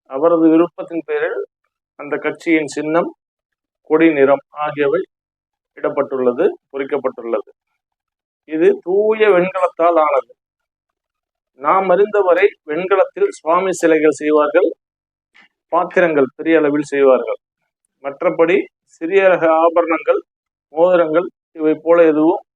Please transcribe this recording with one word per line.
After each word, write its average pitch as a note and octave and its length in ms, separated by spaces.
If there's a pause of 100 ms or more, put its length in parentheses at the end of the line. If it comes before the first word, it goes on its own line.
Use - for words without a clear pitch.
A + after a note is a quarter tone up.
(100)
அவரது D#3+ 440
விருப்பத்தின் E3+ 520
பேரில் D#3 340 (580)
அந்த D3 180
கட்சியின் D3+ 580
சின்னம், D#3 360 (800)
கொடி D#3+ 220
நிறம் C#3 320 (200)
ஆகியவை D3 380 (760)
இடப்பட்டுள்ளது, C3+ 680 (240)
பொறிக்கப்பட்டுள்ளது. B2+ 800 (1000)
இது D#3+ 220 (140)
தூய G#3+ 460
வெண்கலத்தால் F3 720
ஆனது. C#3 260 (1300)
நாம் F#3 320
அறிந்தவரை G3 520 (200)
வெண்கலத்தில் F#3 720
சுவாமி F3+ 420
சிலைகள் D#3 400
செய்வார்கள், D3+ 500 (1040)
பாத்திரங்கள் E3 640
பெரிய D#3 240
அளவில் D3 300
செய்வார்கள். B2+ 480 (640)
மற்றபடி E3 520 (400)
சிறிய F#3+ 320
ரக E3 160 (120)
ஆபரணங்கள், E3 640 (540)
மோதிரங்கள் E3+ 520 (320)
இவை D#3 160 (100)
போல E3+ 140 (120)
எதுவும் D#3 300 (140)